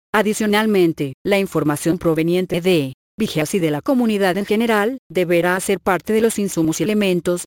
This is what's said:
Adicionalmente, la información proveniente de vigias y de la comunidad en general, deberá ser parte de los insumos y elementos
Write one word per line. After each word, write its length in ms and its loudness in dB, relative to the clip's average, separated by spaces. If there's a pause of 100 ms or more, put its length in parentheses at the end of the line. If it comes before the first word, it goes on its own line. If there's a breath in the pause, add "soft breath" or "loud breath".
(140)
Adicionalmente, 1040 0 (100)
la 140 2
información 580 -2
proveniente 640 0
de 320 0 (260)
vigias 340 -2
y 60 0
de 120 0
la 100 -4
comunidad 560 0
en 80 -4
general, 520 0 (120)
deberá 500 2
ser 220 -2
parte 320 0
de 80 2
los 180 0
insumos 400 0
y 40 -2
elementos 640 0